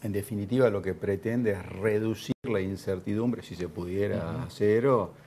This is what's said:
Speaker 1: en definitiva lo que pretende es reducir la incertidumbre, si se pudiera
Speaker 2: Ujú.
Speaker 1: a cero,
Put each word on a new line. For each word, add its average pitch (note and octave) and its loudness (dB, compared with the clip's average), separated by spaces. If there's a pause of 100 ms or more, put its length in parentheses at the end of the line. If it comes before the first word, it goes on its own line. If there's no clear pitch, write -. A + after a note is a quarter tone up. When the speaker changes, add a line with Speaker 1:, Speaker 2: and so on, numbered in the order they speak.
Speaker 1:
en G#2+ -2
definitiva G#2 2
lo G2+ 0
que F#2 -2
pretende A2 0
es F#2 -4
reducir G#2+ -2 (100)
la G#2+ 0
incertidumbre, G2 -2
si - -14
se F2 -6
pudiera F2+ -2
Speaker 2:
Ujú. E2 -4
Speaker 1:
a - -6
cero, A2 4 (160)